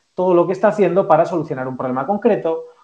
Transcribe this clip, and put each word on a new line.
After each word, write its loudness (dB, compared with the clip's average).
todo 0
lo 4
que -4
está 0
haciendo 2
para 4
solucionar -6
un -8
problema -4
concreto -2